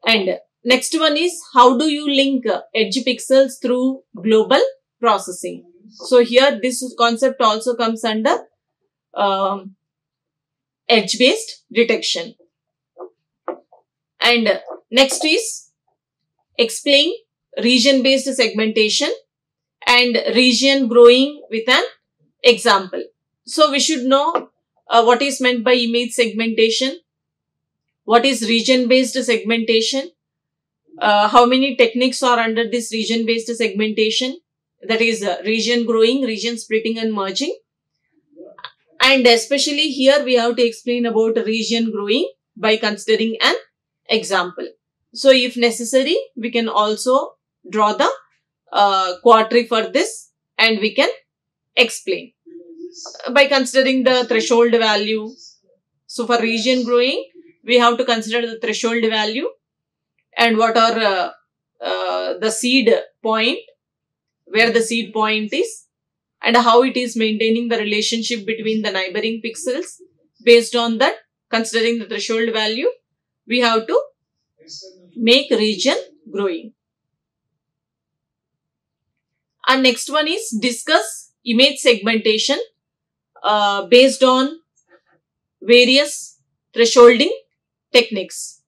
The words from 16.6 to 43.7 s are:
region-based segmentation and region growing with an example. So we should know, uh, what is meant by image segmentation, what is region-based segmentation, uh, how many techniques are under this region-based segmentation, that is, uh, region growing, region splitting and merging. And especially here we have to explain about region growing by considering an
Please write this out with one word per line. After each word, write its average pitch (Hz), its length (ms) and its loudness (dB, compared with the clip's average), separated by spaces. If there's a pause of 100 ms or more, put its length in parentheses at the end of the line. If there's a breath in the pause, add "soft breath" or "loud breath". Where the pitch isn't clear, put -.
region-based 262 720 2
segmentation 220 800 -2 (720)
and 247 300 2 (180)
region 254 540 2
growing 247 640 6
with 226 180 -6
an 294 160 2 (580)
example. 196 600 2 (440)
So 302 240 2
we 277 100 -2
should 262 240 -2
know, 285 440 0 (400)
uh, 233 160 4
what 240 180 4
is 277 180 -4
meant 247 240 0
by 247 100 4
image 240 380 -2
segmentation, 226 840 -2 (1040)
what 233 200 4
is 233 240 0
region-based 254 720 2
segmentation, 226 880 -2 (880)
uh, 208 300 2
how 240 180 6
many 262 300 0
techniques 247 460 0
are 247 160 2
under 226 300 -2
this 226 240 -6
region-based 226 640 -4
segmentation, 214 840 -2 (440)
that 220 180 -2
is, 226 220 -2
uh, 180 220 -4
region 226 420 -2
growing, 233 360 2
region 226 360 -6
splitting 220 400 -4
and 226 140 -4
merging. 196 440 -6 (1400)
And 262 260 4
especially 277 640 0
here 269 340 2
we 254 100 0
have 233 220 0
to 240 100 2
explain 240 380 -4
about 226 400 0
region 226 460 -2
growing 214 400 -2 (260)
by 220 200 0
considering 220 680 -2
an 285 120 4 (540)